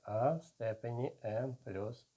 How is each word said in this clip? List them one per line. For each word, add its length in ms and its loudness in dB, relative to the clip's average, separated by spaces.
а 320 4
в 100 -4
степені 680 -2
m 300 0
плюс 420 -6